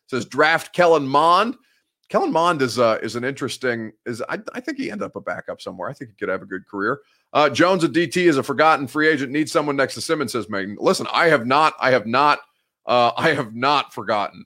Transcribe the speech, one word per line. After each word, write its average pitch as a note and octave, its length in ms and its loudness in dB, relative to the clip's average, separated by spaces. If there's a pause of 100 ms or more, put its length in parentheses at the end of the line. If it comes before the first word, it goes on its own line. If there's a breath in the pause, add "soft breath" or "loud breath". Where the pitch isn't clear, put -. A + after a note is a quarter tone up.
says, A#2+ 180 -6
"Draft D3+ 480 0
Kellen E3 320 4
Mond." E3+ 500 2 (540)
Kellen D#4+ 200 0
Mond E3 300 2
is, A#2+ 180 0
uh, A2+ 240 4
is A2+ 140 -6
an A#2+ 80 -6
interesting, B2 680 -6 (120)
is, A#2 240 -8
I, E3+ 100 -6 (140)
I A#3 80 -12
think D4 160 -10
he C4+ 140 -8
ended G3 160 -8
up - 100 -12
a G2 60 -14
backup F2 400 -10
somewhere. F#2 260 -10
I C3+ 60 -10
think A2 160 -16
he - 60 -20
could G2 120 -8
have F#2 140 -4
a G2 40 -18
good F#2+ 220 -12
career. G#2+ 320 -4 (320 soft breath)
Uh, D3 160 4
"Jones E3+ 340 2
of D3 120 0
D E3 120 0
T F3+ 200 0
is D#3 100 4
a C3 60 0
forgotten C#3+ 440 2
free D3+ 220 0
agent. C3+ 240 -2
Need D3+ 160 -2
someone D3 260 0
next C3+ 200 0
to A2+ 80 -10
Simmons," D3+ 300 -4
says G#2+ 180 -6
Mayton. G2 280 -6
Listen, D3+ 320 0
I E3 180 2
have C#3 180 2
not, D3 340 4
I B2+ 120 2
have A2 140 2
not, C3+ 340 2 (440)
uh, A#2+ 320 4
I D3+ 140 0
have B2 240 -4
not C3+ 400 0
forgotten G2+ 520 -4